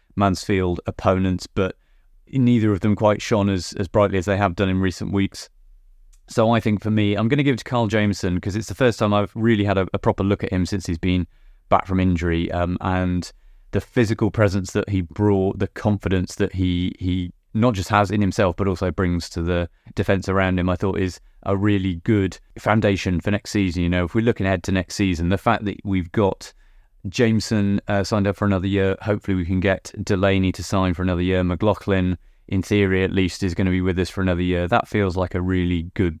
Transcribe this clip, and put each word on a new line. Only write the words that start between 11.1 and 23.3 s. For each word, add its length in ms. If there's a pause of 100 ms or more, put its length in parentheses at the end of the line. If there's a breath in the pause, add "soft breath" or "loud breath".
back 160
from 140
injury, 520
um, 300
and 500 (400)
the 100
physical 500
presence 400
that 180
he 120
brought, 580
the 80
confidence 680
that 180
he, 460
he 320 (220)
not 200
just 160
has 220
in 100
himself, 340
but 120
also 240
brings 380
to 120
the 280 (260 loud breath)
defence 340
around 280
him, 120
I 60
thought 240
is 200 (240)
a 120
really 400
good 420 (200)
foundation 640
for 120